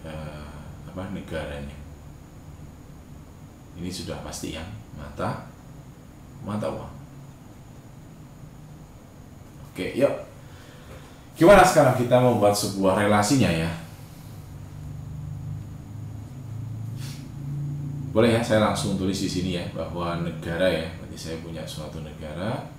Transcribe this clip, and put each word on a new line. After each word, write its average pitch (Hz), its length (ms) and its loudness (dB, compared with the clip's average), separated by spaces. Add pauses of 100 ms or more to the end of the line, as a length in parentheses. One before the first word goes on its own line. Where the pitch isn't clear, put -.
eh, 76 460 -8 (420)
apa, 92 240 -8
negaranya. 73 640 -6 (2000)
Ini 87 80 -4
sudah 85 320 -6
pasti 76 400 -8
yang 87 80 -8 (320)
mata, 78 480 -6 (960)
mata - 240 -2
uang. - 260 -6 (2750)
Oke, - 240 -4
yuk. - 160 6 (1300)
Gimana 185 240 12
sekarang 143 320 8
kita 120 240 6
membuat 107 320 8
sebuah 98 560 4
relasinya 104 400 6
ya? 82 240 2 (4000)
Boleh 113 240 6
ya, 113 80 4
saya 107 240 6
langsung 98 320 0
tulis 92 180 0
di 95 140 0
sini 90 240 0
ya, 87 160 -2
bahwa 85 560 -4
negara 85 400 -2
ya, 82 320 2
berarti - 180 -12
saya 80 300 -8
punya 80 160 -8
suatu 78 400 -8
negara 78 640 -6 (140)